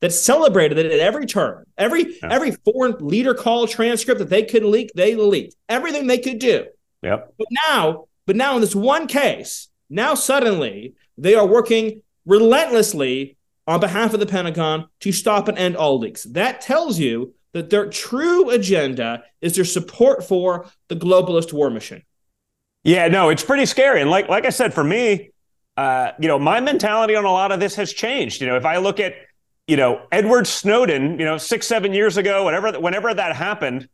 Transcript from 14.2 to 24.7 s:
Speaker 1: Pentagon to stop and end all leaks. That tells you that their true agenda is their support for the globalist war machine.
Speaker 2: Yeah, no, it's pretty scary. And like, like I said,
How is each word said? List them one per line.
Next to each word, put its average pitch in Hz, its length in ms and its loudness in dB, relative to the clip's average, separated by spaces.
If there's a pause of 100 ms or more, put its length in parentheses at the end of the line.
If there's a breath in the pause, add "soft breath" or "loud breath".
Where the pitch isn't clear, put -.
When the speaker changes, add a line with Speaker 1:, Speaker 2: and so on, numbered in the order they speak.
Speaker 1:
Pentagon 165 600 -4 (140)
to 196 100 -2
stop 208 360 0
and 208 100 -2
end 180 180 -2
all 143 220 0
leaks. 113 260 -10
That 180 380 -4
tells 277 380 -2
you 123 340 -4 (200)
that 165 160 -8
their 208 200 0
true 330 640 0
agenda 135 720 -2 (180)
is 170 140 -4
their 180 100 0
support 233 580 0
for 180 420 -2 (220 loud breath)
the 165 80 -8
globalist 170 580 2
war 143 160 2
machine. 107 340 -10 (800)
Speaker 2:
Yeah, 170 240 4
no, 175 220 4
it's 156 140 0
pretty 277 220 2
scary. 262 360 2
And 139 80 2
like, 190 200 2
like 190 160 0
I 254 40 0
said, 226 240 -2